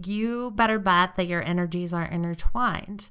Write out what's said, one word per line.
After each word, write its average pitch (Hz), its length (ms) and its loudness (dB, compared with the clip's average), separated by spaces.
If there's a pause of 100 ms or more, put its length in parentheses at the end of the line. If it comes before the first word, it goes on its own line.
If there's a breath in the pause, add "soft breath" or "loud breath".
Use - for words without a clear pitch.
you 233 460 -4
better 220 280 2
bet 185 380 4
that 185 100 0
your 175 160 0
energies 175 520 -2
are 170 100 0
intertwined. 170 1040 0